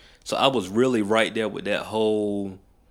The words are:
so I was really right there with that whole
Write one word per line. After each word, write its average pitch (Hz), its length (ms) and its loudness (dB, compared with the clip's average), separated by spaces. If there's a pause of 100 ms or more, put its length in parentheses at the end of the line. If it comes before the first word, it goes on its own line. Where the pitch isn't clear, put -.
(240)
so - 120 -4
I 135 120 4
was 113 180 0
really 113 360 2
right 104 300 2
there 110 160 -2
with 98 180 -8
that 98 160 -2
whole 104 760 -2 (320)